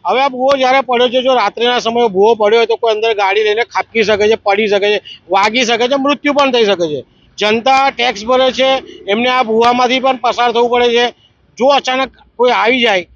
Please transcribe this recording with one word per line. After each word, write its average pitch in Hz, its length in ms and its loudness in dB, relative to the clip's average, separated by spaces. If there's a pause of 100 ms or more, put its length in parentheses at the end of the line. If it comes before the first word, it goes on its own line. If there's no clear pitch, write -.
હવે 226 160 0
આ 277 60 0
ભૂવો 262 280 0
જ્યારે 262 240 2
પડ્યો 247 280 0
છે, 247 140 0
જો 262 120 2
રાત્રિના 233 440 0
સમયે 233 300 0
ભૂવો 202 260 2
પડ્યો 214 240 2
હોય 233 80 2
તો 233 100 -2
કોઈ 226 160 0
અંદર 214 220 -2
ગાડી 202 280 0
લઈને 214 220 0
ખાબકી 208 380 -4
શકે 208 260 0
છે, 220 60 2
પડી 208 340 -2
શકે 202 300 0
છે, - 220 -14 (100)
વાગી 214 340 0
શકે 233 240 0
છે, 277 60 0
મૃત્યુ 285 380 -2
પણ 277 200 0
થઈ 233 120 2
શકે 175 240 0
છે. 139 160 -8 (340)
જનતા 247 520 0
ટેક્સ 240 340 -4
ભરે 254 280 2
છે, 262 300 0 (260)
એમને 233 200 0
આ 254 140 0
ભૂવામાંથી 240 580 0
પણ 262 160 0
પસાર 233 360 -2
થવું 240 180 0
પડે 240 180 2
છે. 240 260 0 (440)
જો 240 80 0
અચાનક 262 460 0 (240)
કોઈ 247 140 2
આવી 226 300 0
જાય 202 220 0 (140)